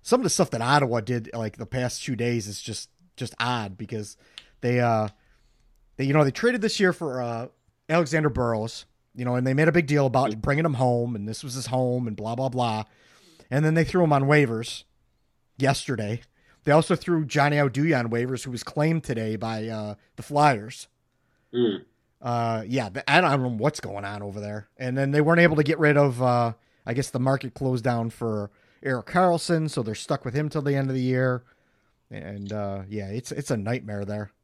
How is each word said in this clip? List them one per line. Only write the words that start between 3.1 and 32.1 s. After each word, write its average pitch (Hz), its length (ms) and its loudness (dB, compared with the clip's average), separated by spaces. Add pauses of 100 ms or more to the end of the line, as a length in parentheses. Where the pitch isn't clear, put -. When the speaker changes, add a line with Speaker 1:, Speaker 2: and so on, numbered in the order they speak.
Speaker 1:
just - 220 -8
odd 113 380 -4
because 107 400 -10 (440)
they, 123 180 0
uh, 113 280 2 (920)
they, 135 80 -2
you 139 80 0
know, 151 100 6
they 135 80 4
traded 240 300 0
this 214 180 -2
year 185 140 4
for, 127 280 -6
uh, 117 260 -6 (420)
Alexander 156 400 2
Burrows, 113 560 -2 (280)
you 127 120 -8
know, 123 100 0
and 123 100 0
they 131 80 2
made 156 140 4
a 165 60 6
big 170 140 4
deal 143 200 4
about 117 340 0
bringing 147 240 2
him 147 100 0
home, 120 400 0
and 101 120 -6
this 110 160 -10
was 127 100 -10
his 127 140 -8
home, 123 400 0
and 104 80 -6
blah, 107 180 -6
blah, 131 160 -2
blah. 117 360 -2 (640)
And 143 120 2
then 156 120 4
they 165 80 4
threw 180 200 2
him 151 100 4
on 135 100 4
waivers 135 600 2 (760)
yesterday. 120 640 -2 (420)
They 143 80 2
also 160 240 6
threw 165 300 0
Johnny 147 320 2
Auduya 143 420 2
on 117 100 -2
waivers, 120 340 -2
who 131 80 -10
was 117 120 -8
claimed 156 400 0
today 110 320 -4
by, 110 320 -6
uh, 107 280 -8 (200)
the - 80 -14
Flyers. 143 640 0 (680)
Speaker 2:
Mm. 117 300 0 (380)
Speaker 1:
Uh, 117 440 -2
yeah, 117 240 -2
th-, 110 180 -10
I 147 140 6
don't, 170 80 2
I 143 60 4
don't 131 80 0
know 120 200 -4
what's 151 180 -2
going 101 240 -10
on 101 180 -10
over 101 160 -10
there. 104 380 -10
And 127 200 -4
then 139 140 0
they 147 100 4
weren't 170 200 6
able 160 160 6
to 151 60 4
get 151 140 2
rid 151 200 6
of, 131 240 4
uh, 120 320 2 (320)
I 117 80 -4
guess 131 160 -2
the 123 100 -4
market 131 340 0
closed 127 300 -2
down 117 280 0
for 107 380 -4 (320)
Erik 131 260 -4
Karlsson, 170 600 2
so 123 140 -4
they're 107 100 -4
stuck - 300 -6
with 120 100 -8
him 151 160 0
till 151 120 -4
the 139 140 0
end 135 140 -2
of 131 60 -2
the 131 60 0
year. 127 420 0 (680)
And, 101 440 -10